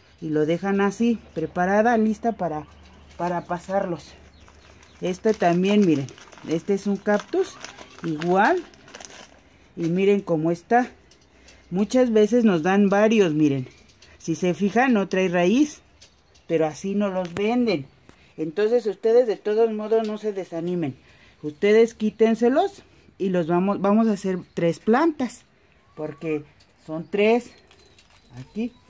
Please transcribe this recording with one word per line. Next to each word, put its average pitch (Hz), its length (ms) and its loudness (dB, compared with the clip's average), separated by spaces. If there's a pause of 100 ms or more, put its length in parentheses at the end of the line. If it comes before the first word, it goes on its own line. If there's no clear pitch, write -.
(220)
y 160 80 -10
lo 151 160 0
dejan 190 360 -2
así, 208 380 0 (140)
preparada, 196 640 0
lista 220 360 -2
para, 156 340 -8 (500)
para 175 280 -6
pasarlos. 180 640 -6 (880)
Este 185 340 -2
también, 190 520 2
miren, 139 220 2 (420)
este 165 240 -2
es 196 120 -4
un 202 120 -2
cactus, 208 560 -2 (500)
igual. 180 580 0 (1160)
Y 170 60 -6
miren 190 360 2
cómo 165 320 -2
está. 233 400 0 (800)
Muchas 226 400 2
veces 214 320 4
nos 185 180 4
dan 196 280 2
varios, 202 440 4
miren. 139 360 0 (480)
Si 165 180 -6
se 180 180 -2
fijan, 214 400 2
no 196 140 0
trae 185 220 0
raíz, 185 500 2 (680)
pero 160 220 0
así 190 260 -6
no 202 160 0
los 185 240 -6
venden. 208 540 -2 (480)
Entonces 208 500 -2
ustedes 226 420 2
de 196 100 -2
todos 220 340 0
modos 214 340 -2
no 214 120 -6
se 208 160 -6
desanimen. 170 640 -6 (440)
Ustedes 208 520 2
quítenselos 233 880 0 (360)
y 190 100 -2
los 180 180 0
vamos, 185 320 0
vamos 208 280 2
a 214 60 0
hacer 185 260 -6 (160)
tres 170 240 0
plantas, 262 640 0 (500)
porque 151 480 -8 (420)
son 156 240 -10
tres 220 420 0 (880)
aquí. 220 340 -8 (160)